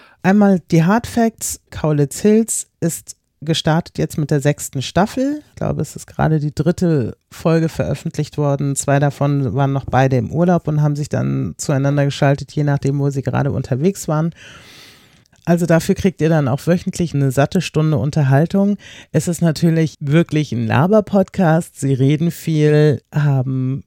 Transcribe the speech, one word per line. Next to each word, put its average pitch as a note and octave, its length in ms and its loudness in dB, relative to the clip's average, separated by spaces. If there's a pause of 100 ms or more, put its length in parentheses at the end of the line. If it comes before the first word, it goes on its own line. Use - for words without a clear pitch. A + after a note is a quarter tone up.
(220)
Einmal G3 380 4 (120)
die E3 120 4
Hard G#3 240 0
Facts. - 540 -4 (100)
Kaulitz D3 480 -2
Hills A3 480 0 (120)
ist - 360 -6 (260)
gestartet D#3+ 580 -2
jetzt E3 180 -4
mit D3+ 140 -4
der D3+ 100 2
sechsten C#3+ 400 -2
Staffel. C4 680 -2
Ich - 60 -20
glaube, - 280 -4
es - 120 -10
ist - 120 -16
gerade D#3 320 0
die D3 160 -4
dritte D#3+ 600 0 (140)
Folge E3 400 0
veröffentlicht - 720 -6
worden. C#3 360 -2
Zwei C#3+ 220 0
davon C#3+ 560 0
waren C3+ 180 0
noch C3+ 140 -4
beide C3 320 2
im A2+ 140 -2
Urlaub F3 360 0
und D3+ 140 0
haben D3+ 140 0
sich D3 140 -8
dann C3+ 480 -4
zueinander C#3 480 0
geschaltet, C#3+ 480 0
je D3+ 100 -2
nachdem, C#3+ 340 0
wo C#3 140 0
sie C3+ 100 -4
gerade B2+ 300 -2
unterwegs C#3 560 -2
waren. D#3+ 240 0 (1160)
Also E3+ 200 2
dafür E3 260 2
kriegt - 280 -2
ihr D3 80 2
dann D3+ 180 2
auch B2 180 -2
wöchentlich F3 480 -2
eine C#3 160 0
satte C#3+ 320 0
Stunde D#3 360 0
Unterhaltung. D3+ 800 2 (340)
Es - 160 0
ist E3+ 160 -2
natürlich D#3+ 560 2
wirklich D3+ 520 0
ein A#2 140 -2
Laber-Podcast. F3+ 1160 2
Sie C#3 140 0
reden C#3+ 380 2
viel, D3+ 720 2 (120)
haben C3 720 0